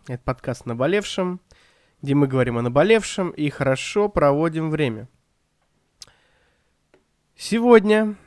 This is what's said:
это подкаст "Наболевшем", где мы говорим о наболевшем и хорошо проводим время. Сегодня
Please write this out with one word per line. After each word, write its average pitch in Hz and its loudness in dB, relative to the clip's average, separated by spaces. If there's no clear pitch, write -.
это 123 -10
подкаст - -8
"Наболевшем", 180 -4
где 139 -2
мы 143 4
говорим 123 0
о - -2
наболевшем 175 0
и 147 -4
хорошо 139 -2
проводим 160 0
время. 127 -4
Сегодня 214 4